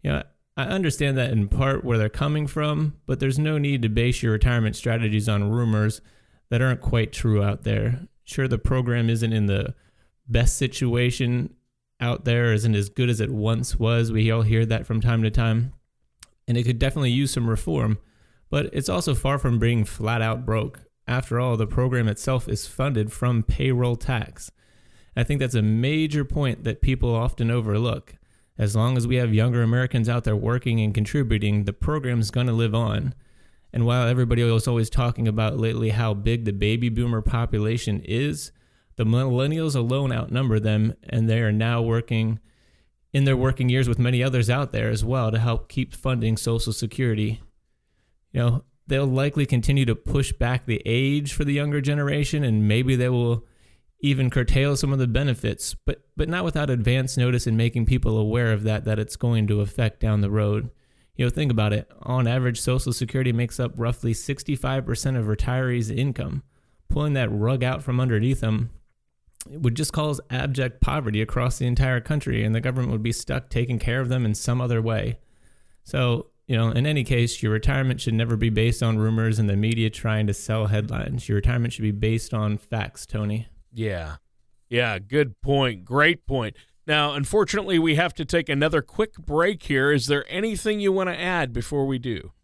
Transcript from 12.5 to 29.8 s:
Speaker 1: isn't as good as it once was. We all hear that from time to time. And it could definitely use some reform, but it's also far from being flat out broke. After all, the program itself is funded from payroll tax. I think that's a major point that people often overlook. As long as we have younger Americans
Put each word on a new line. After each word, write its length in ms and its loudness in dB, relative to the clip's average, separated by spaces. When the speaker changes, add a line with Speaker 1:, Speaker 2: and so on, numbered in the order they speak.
Speaker 1:
isn't 220 2
as 120 0
good 220 0
as 100 0
it 100 -2
once 480 -2
was. 360 2
We 180 4
all 120 2
hear 220 4
that 200 -2
from 160 -2
time 220 2
to 60 2
time. 440 0
And 100 2
it 60 0
could 160 0
definitely 320 0
use 200 0
some 180 -2
reform, 500 0
but 240 -2
it's 160 -4
also 260 0
far 220 0
from 220 2
being 260 2
flat 360 -4
out 240 -2
broke. 360 -4
After 320 -2
all, 160 0
the 120 0
program 400 0
itself 420 -2
is 180 -4
funded 440 -2
from 320 0
payroll 520 0
tax. 560 -6
I 80 0
think 160 0
that's 160 0
a 60 4
major 640 2
point 380 -2
that 180 -2
people 320 2
often 380 0
overlook. 640 -2
As 180 0
long 220 2
as 100 0
we 80 0
have 180 2
younger 280 4
Americans 480 2